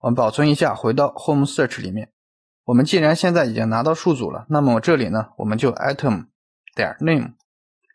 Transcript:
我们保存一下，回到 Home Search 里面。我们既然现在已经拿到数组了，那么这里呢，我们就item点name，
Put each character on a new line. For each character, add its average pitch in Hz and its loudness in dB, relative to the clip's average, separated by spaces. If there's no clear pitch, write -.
我 123 -2
们 120 0
保 120 0
存 151 0
一 147 4
下， 147 0
回 113 -2
到 139 0
Home 139 0
Search 135 -2
里 95 -8
面。 107 -10
我 120 -2
们 127 6
既 185 0
然 156 4
现 175 0
在 160 4
已 113 -4
经 113 -2
拿 113 0
到 160 0
数 165 0
组 113 -4
了， - -12
那 151 2
么 120 2
这 165 2
里 123 0
呢， 107 -4
我 - -8
们 107 -2
就 131 2
item 135 -2
点 - -4
name， 156 0